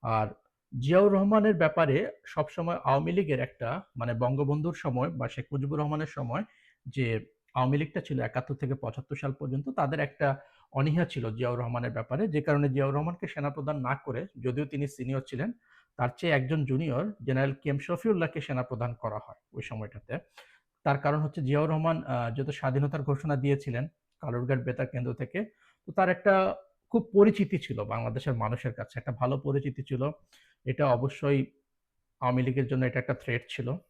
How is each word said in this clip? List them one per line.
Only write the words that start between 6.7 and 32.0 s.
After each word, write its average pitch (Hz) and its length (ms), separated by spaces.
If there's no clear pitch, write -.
যে 120 400
আওয়ামী 131 240
লীগটা 156 220
ছিল 127 200
একাত্তর 127 340
থেকে 135 200
পঁচাত্তর 127 420
সাল 139 160
পর্যন্ত, 139 360
তাদের 151 320
একটা 139 360
অনীহা 151 320
ছিল 117 320
জিয়াউর 120 220
রহমানের 120 320
ব্যাপারে, 147 380
যে 151 140
কারণে 147 260
জিয়াউর 135 260
রহমানকে 160 320
সেনাপ্রধান 143 540
না 127 140
করে, 135 320
যদিও 127 240
তিনি 143 220
সিনিয়র 135 400
ছিলেন, 165 260
তার 156 200
চেয়ে 170 160
একজন 139 320
জুনিয়র 139 480
জেনারেল 131 400
কে 151 80
এম 139 80
শফিউল্লাহকে 170 600
সেনাপ্রধান 127 540
করা 107 320
হয় - 100
ওই 107 100
সময়টাতে। 110 560
তার 143 160
কারণ 147 220
হচ্ছে 151 220
জিয়াউর 147 280
রহমান, 160 340
আহ, 120 300
যেহেতু 147 180
স্বাধীনতার 139 500
ঘোষণা 143 340
দিয়েছিলেন 139 520
কালুরঘাট 127 380
বেতার 127 280
কেন্দ্র 123 280
থেকে, 170 300
তো 190 60
তার 185 160
একটা 190 480
খুব 220 220
পরিচিতি 202 460
ছিল 107 260
বাংলাদেশের 117 500
মানুষের 117 380
কাছে, - 260
একটা 131 140
ভালো 127 260
পরিচিতি 139 440
ছিল। 131 280
এটা 127 220
অবশ্যই 135 580